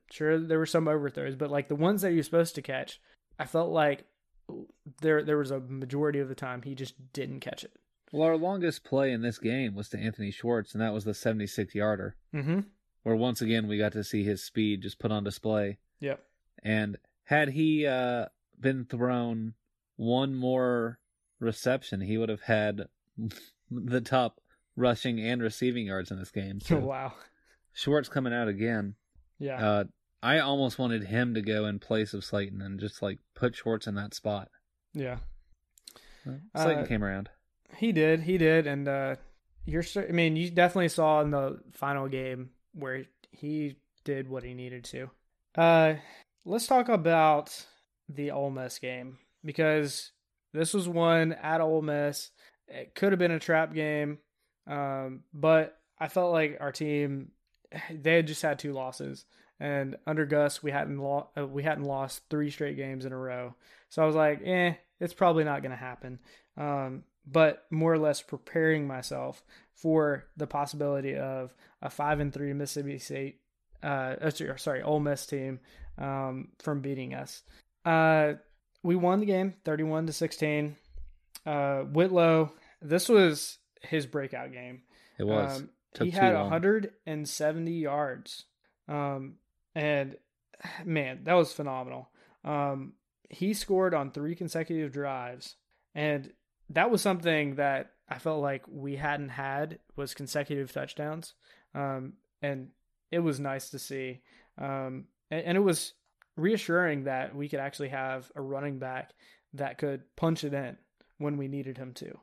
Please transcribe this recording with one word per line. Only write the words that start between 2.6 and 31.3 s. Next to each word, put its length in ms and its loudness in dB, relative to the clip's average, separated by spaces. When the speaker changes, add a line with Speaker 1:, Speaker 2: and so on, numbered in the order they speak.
Speaker 1:
catch, 380 -6
I 60 -4
felt 260 0
like 340 2
there, 220 4
there 140 2
was 140 -2
a 80 -4
majority 600 -2
of 100 -2
the 60 -8
time 260 -8
he 140 -10
just 380 -12
didn't 260 -8
catch 240 -10
it. 80 -18
Speaker 2:
Well, 160 2
our 100 4
longest 460 -2
play 280 2
in 100 -2
this 180 -2
game 360 -2
was 140 -8
to 100 -8
Anthony 320 -4
Schwartz, 420 -2
and 100 -2
that 100 0
was 100 -4
the 120 -2
seventy-six 580 -2
yarder. 420 0
Speaker 1:
Mm-hmm. 260 -2
Speaker 2:
Where 140 2
once 260 0
again 260 2
we 120 -2
got 140 2
to 100 -4
see 200 -2
his 200 0
speed 400 0
just 160 -10
put 120 -2
on 120 -2
display. 560 -2
Speaker 1:
Yep. 240 -6
Speaker 2:
And 340 0
had 240 2
he, 380 2
uh, 400 0
been 260 0
thrown 680 -2
one 400 2
more 640 0
reception, 600 0
he 180 0
would 100 0
have 140 -4
had 400 2
<laughs> 540 -12
the 300 -2
top 380 2
rushing 440 2
and 220 -2
receiving 460 0
yards 240 -4
in 80 -6
this 120 -12
game. 280 -6
Speaker 1:
<laughs> 40 -10
Speaker 2:
So 160 4
Speaker 1:
Wow. 340 -4
Speaker 2:
Schwartz 360 0
coming 240 -2
out 140 0
again. 480 -2
Speaker 1:
Yeah. 160 -6
Speaker 2:
Uh, 180 4
I 180 4
almost 400 0
wanted 260 0
him 280 0